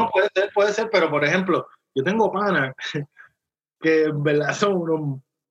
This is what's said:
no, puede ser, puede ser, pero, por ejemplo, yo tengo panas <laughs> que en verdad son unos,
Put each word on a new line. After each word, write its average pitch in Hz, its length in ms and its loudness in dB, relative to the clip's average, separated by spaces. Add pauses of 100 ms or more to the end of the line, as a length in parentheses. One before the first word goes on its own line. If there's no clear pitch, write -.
no, - 60 -2
puede 196 240 2
ser, 202 200 0
puede 208 180 2
ser, 220 200 -4
pero, 165 180 2
por 147 140 0
ejemplo, 175 420 0 (280)
yo 131 100 0
tengo 202 280 0
panas 175 460 -2
<laughs> - 300 -8 (720)
que 160 240 2
en 147 180 -2
verdad 147 300 0
son 202 240 0
unos, 156 440 -4 (300)